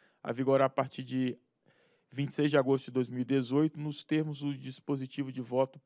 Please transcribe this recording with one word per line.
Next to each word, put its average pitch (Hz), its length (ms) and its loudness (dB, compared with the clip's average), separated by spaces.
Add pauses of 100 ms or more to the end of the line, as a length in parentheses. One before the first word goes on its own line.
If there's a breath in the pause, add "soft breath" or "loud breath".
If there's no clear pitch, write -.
(220 soft breath)
a - 120 -4
vigorar 135 320 4
a 131 40 2
partir 131 340 -4
de 127 340 -2 (800 soft breath)
vinte 139 140 -2
e - 60 -10
seis 147 160 2
de 147 80 6
agosto 135 260 2
de 120 60 -12
dois 123 180 0
mil 127 120 -4
e 123 40 -4
dezoito, 139 540 2
nos 147 240 -6
termos 156 380 -2
do 143 140 -2
dispositivo 131 760 -6
de 127 100 -8
voto 127 440 -2